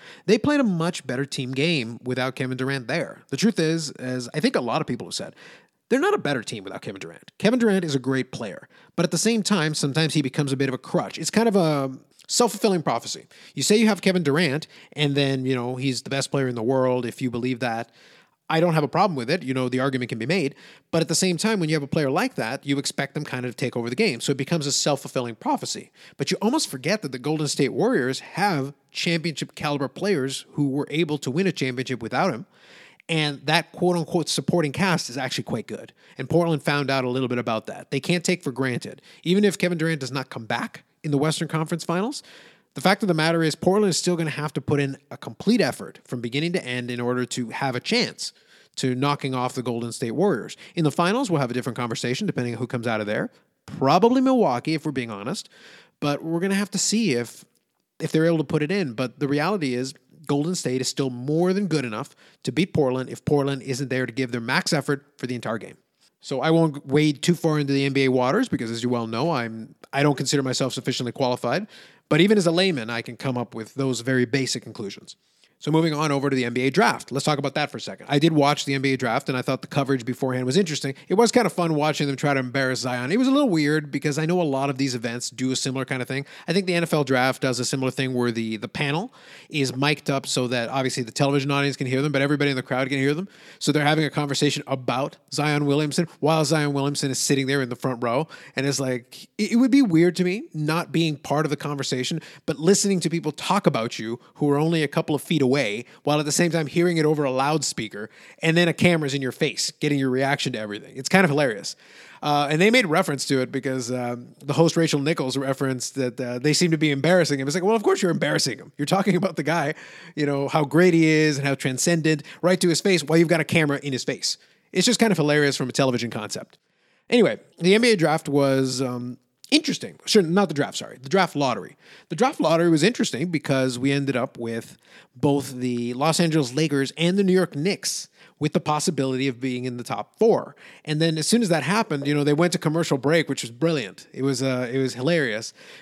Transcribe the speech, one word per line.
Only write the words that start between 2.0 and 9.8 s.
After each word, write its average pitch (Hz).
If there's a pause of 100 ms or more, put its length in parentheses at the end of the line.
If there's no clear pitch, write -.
without 127
Kevin 131
Durant 131
there. 139
The 139
truth 220
is, 160
as 127
I 156
think -
a 165
lot 127
of -
people 104
have 85
said, 82 (560)
they're 262
not 392
a -
better 131
team 101
without 95
Kevin 98
Durant. 82
Kevin 240
Durant 202
is 151
a 139
great 131
player, 104 (280)
but 170
at 170
the 175
same 226
time, 156
sometimes 151